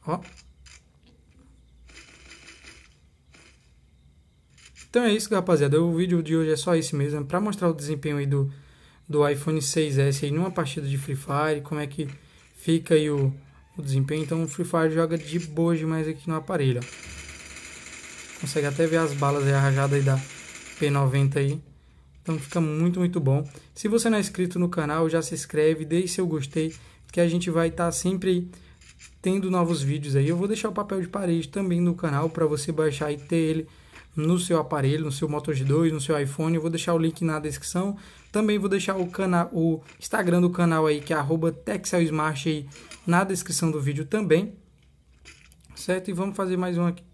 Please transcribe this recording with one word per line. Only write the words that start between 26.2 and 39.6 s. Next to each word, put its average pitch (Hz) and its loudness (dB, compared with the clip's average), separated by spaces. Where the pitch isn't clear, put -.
gostei, 160 -2
que - -2
a 175 6
gente 175 0
vai 165 2
tá 170 -2
sempre 180 0
tendo 190 0
novos 170 2
vídeos 139 -2
aí. 139 4
Eu 170 2
vou 190 0
deixar 214 -2
o - -4
papel 196 -2
de 175 -6
parede 170 -2
também 185 0
no 175 2
canal 160 0
pra 165 0
você 147 -2
baixar 151 0
e 147 -4
ter 147 -4
ele 160 0
no 160 2
seu 175 0
aparelho, 147 0
no 151 -4
seu 151 -4
Moto 147 -4
G 135 0
dois, 156 4
no 156 -4
seu 151 0
iPhone. 147 0
Eu 160 0
vou 165 -2
deixar 165 -2
o 170 2
link 165 0
na 156 0
descrição. 180 -4
Também 214 2
vou 196 0
deixar 196 0
o 180 -2
cana-, 180 0
o 160 0